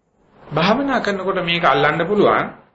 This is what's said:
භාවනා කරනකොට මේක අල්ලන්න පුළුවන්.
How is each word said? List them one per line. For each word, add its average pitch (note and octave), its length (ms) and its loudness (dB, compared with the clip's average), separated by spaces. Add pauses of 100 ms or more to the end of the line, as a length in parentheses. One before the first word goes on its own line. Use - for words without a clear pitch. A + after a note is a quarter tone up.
(420)
භාවනා A3+ 600 0
කරනකොට F#3+ 400 -4
මේක E3+ 240 -2
අල්ලන්න D3 420 2
පුළුවන්. D3+ 400 2 (280)